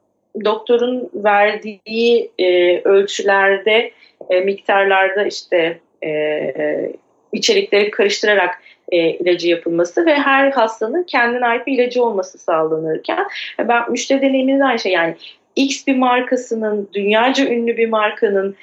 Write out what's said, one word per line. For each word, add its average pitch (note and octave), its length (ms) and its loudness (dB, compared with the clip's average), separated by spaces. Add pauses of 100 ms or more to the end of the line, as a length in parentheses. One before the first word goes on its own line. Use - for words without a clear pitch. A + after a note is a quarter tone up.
(440)
doktorun A#3+ 680 0
verdiği, G#3+ 1200 0
e, F3+ 420 2
ölçülerde, G3 1080 2 (400)
e, F3+ 100 2
miktarlarda G3 840 0
işte, E3+ 540 -2 (260)
e, D#3 60 -6 (1200)
içerikleri G3+ 580 0
karıştırarak, G3+ 720 0 (300)
e, E3+ 180 2
ilacı F3 380 0
yapılması E3+ 580 0
ve D#4 80 4
her C#4 360 2
hastanın A#3+ 520 -2
kendine B3 440 -2
ait A#3+ 200 -2
bir C4+ 120 0
ilacı A#3+ 260 0
olması G3 340 -4
sağlanırken, D#3+ 880 -2 (340)
e, G#3 80 -2
ben A#3 220 0
müşteri C4+ 320 0
deneyiminde C4+ 420 2
aynı B3 140 0
şey, A3 140 -2
yani E3 240 0 (400)
X C4+ 300 -2
bir C4 100 2
markasının, B3 960 -2
dünyaca A3 520 0
ünlü A#3 320 -2
bir A3+ 120 0
markanın, G#3 760 0